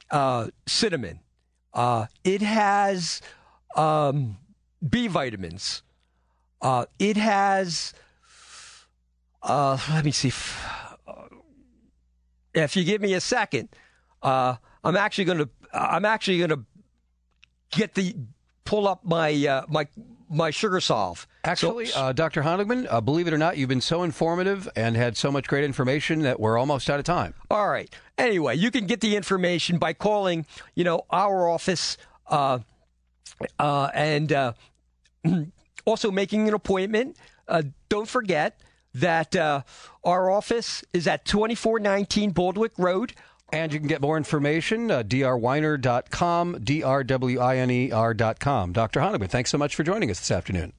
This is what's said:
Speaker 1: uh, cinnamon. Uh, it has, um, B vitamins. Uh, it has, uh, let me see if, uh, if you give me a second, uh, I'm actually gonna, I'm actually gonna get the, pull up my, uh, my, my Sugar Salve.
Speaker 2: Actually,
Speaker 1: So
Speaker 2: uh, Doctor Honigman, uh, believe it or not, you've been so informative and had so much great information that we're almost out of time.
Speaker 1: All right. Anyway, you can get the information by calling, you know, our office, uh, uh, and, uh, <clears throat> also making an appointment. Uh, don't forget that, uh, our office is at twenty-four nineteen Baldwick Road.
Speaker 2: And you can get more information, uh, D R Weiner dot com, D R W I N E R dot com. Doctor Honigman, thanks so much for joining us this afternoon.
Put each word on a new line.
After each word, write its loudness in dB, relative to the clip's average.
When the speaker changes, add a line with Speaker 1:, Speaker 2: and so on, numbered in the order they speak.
Speaker 1:
uh, 0
cinnamon. -2
Uh, 0
it 2
has, 2
um, 2
B 0
vitamins. -4
Uh, 0
it 2
has, 0
uh, 0
let 2
me 2
see 0
if, -6
uh, -18
if 2
you 4
give 2
me 0
a 0
second, -2
uh, 2
I'm 2
actually 0
gonna, 0
I'm -2
actually 0
gonna 0
get -2
the, -2
pull 2
up -2
my, 2
uh, 0
my, -2
my 0
Sugar 0
Salve. 0
Speaker 2:
Actually, -2
Speaker 1:
So -2
Speaker 2:
uh, 0
Doctor 0
Honigman, 0
uh, 2
believe 0
it 0
or 2
not, 2
you've -2
been 0
so 0
informative -2
and 0
had 0
so 0
much -2
great 0
information 0
that 0
we're 2
almost 0
out 0
of -6
time. -2
Speaker 1:
All 2
right. -4
Anyway, 2
you 2
can -2
get -2
the 2
information 0
by 0
calling, 0
you 0
know, 0
our 2
office, -2
uh, 2
uh, 2
and, 0
uh, 2
<clears throat> 2
also 0
making 0
an 2
appointment. -2
Uh, 2
don't -2
forget -2
that, 0
uh, 0
our 2
office -2
is 0
at 0
twenty-four 0
nineteen 2
Baldwick 0
Road. 0
Speaker 2:
And -2
you -4
can -2
get 0
more 2
information, 0
uh, 2
D 0
R 2
Weiner 0
dot 0
com, 0
D 0
R 2
W 0
I 2
N 2
E 2
R 2
dot 0
com. 0
Doctor 0
Honigman, 0
thanks -2
so 0
much 0
for 0
joining 0
us -4
this -4
afternoon. -2